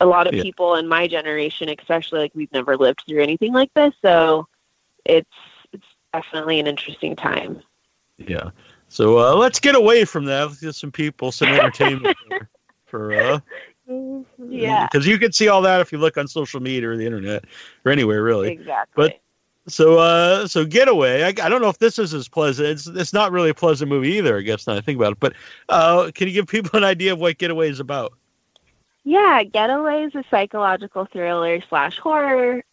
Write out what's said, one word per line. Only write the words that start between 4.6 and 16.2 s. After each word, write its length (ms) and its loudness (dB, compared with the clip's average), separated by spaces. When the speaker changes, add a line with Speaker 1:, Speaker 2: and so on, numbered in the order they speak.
Speaker 1:
it's, 240 2
it's 100 -20
definitely 440 -4
an 80 -2
interesting 480 -8
time. 460 -6
Speaker 2:
Yeah. 340 -10
So, 300 4
uh, 160 4
let's 260 2
get 140 2
away 320 6
from 180 -6
that. 240 -4
Let's 140 -18
get 120 -10
some 160 -12
people, 420 -6
some 160 -2
entertainment 760 0
Speaker 1:
<laughs> 60 -20
Speaker 2:
for, 200 -10
for, 260 -8
uh, 280 0
Speaker 1:
Yeah. 400 -2
Speaker 2:
'cause 180 0
you 120 2
can 140 0
see 160 2
all 120 4
that 220 4
if 100 -2
you 60 -8
look 180 0
on 120 -4